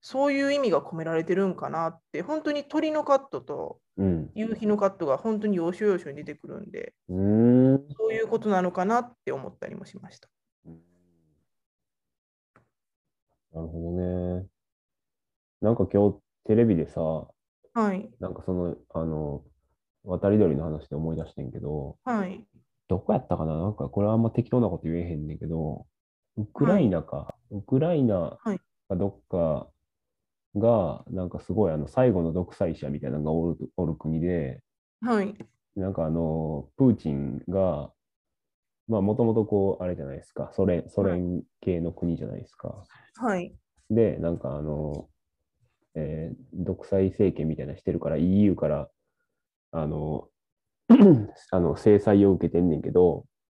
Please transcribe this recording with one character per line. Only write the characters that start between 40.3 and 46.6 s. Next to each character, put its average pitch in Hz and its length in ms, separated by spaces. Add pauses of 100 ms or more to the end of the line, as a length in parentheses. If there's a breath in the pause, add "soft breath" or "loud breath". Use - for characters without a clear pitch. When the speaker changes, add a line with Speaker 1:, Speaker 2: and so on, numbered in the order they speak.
Speaker 2:
か、 - 200
ソ 95 140
連、 87 240
ソ 101 140
連 90 400 (160)
系 90 200
の 82 120
国 85 260
じ - 60
ゃ - 20
な 52 100
い - 40
で - 60
す - 100
か。 - 280 (300 soft breath)
Speaker 1:
は 220 240
い。 - 160 (340)
Speaker 2:
で、 107 300
な 82 140
ん 85 60
か - 180
あ 73 40
の、 76 480 (840)
え 78 400
ー、 - 20 (160)
独 90 340